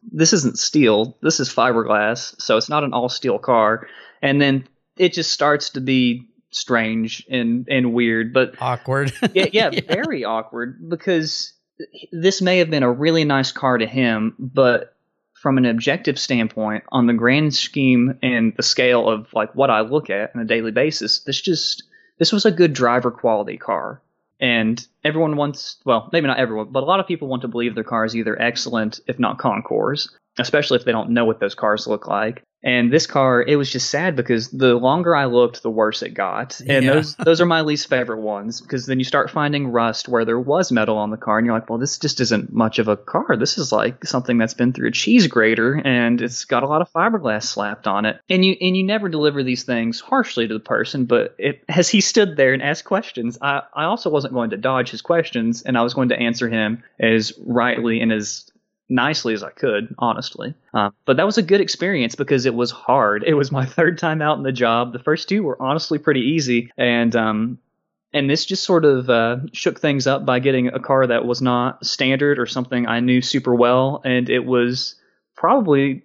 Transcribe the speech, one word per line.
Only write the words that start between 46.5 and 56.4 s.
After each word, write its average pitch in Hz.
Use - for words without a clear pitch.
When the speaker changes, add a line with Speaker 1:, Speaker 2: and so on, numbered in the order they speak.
Speaker 1:
a 139
lot 151
of 170
fiberglass 165
slapped 104
on 101
it." 107
And 185
you, 190
and 185
you 190
never 208
deliver 147
these 127
things 117
harshly 123
to 107
the 110
person, 117
but 120
it, 139
as 170
he -
stood 190
there 135
and 135
asked 143
questions, 123
I, 143
I 147
also 190
wasn't 139
going 117
to 101
dodge 127
his 113
questions, 117
and 123
I 117
was 123
going 127
to 120
answer 117